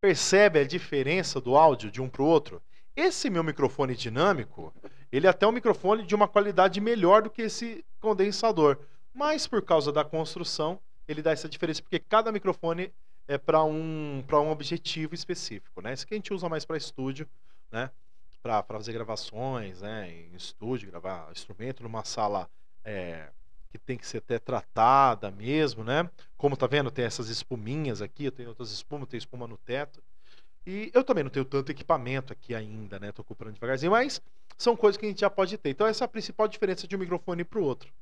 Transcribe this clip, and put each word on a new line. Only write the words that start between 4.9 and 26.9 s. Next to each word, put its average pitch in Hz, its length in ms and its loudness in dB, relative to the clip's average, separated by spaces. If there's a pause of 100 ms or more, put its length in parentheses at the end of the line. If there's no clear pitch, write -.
ele 151 160 6
é - 20 12
até 180 160 6
um 220 60 6
microfone 220 520 2
de 190 120 0
uma 208 120 6
qualidade 196 540 4
melhor 208 400 8
do 220 80 -4
que - 140 -6
esse 226 420 -6 (160)
condensador. 196 800 4 (340)
Mas 294 320 0
por 214 160 0
causa 151 300 4
da 147 120 2
construção, 160 760 -2 (280)
ele 156 140 -6
dá 160 100 4
essa 151 160 0
diferença, 160 340 -4
porque - 180 -2
cada 220 320 4
microfone 180 600 -2 (360)
é 143 100 0
pra 156 260 6
um, 156 600 -2
pra 147 160 6
um 156 80 2
objetivo 156 640 -4
específico, - 680 -8
né? 110 120 -6
Esse 135 120 -8
aqui 214 100 -8
a - 20 -4
gente 202 160 -6
usa 180 160 -4
mais 156 160 -4
pra 160 100 -4
estúdio, 139 520 -6 (440)
né? 123 200 -4 (500)
Pra, 110 220 0
pra 107 160 -8
fazer 110 140 -8
gravações, 110 880 -6
né? 104 300 -8
Em 85 240 -14
estúdio, 107 540 -8
gravar 85 420 -8
instrumento 110 520 -10
numa 113 200 -6
sala, 101 460 -2 (340)
é, 87 440 -8 (440)
que - 60 -14
tem - 220 -8
que - 80 -12
ser - 100 -6
até 117 220 -2
tratada 120 920 4
mesmo, 113 540 0
né? 147 260 0 (260)
Como 143 220 2
tá 135 80 2
vendo, 131 240 2
tem 123 160 -2